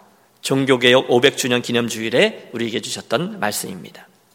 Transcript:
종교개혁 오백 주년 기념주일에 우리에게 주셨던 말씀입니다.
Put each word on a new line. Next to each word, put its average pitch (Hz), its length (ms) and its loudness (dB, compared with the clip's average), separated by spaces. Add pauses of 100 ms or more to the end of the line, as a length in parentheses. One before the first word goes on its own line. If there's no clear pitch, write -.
(420)
종교개혁 131 680 4
오백 131 280 4
주년 123 240 0
기념주일에 117 920 -2
우리에게 113 280 -6
주셨던 165 580 -6
말씀입니다. - 680 -8 (280)